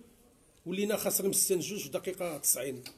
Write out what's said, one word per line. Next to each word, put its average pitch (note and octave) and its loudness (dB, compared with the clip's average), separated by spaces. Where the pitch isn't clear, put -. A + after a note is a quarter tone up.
ولينا G3+ 0
خاسرين F#3+ 2
بستة - 4
جوج F3 -4
في - -4
الدقيقه F3 -4
تسعين، B2+ 0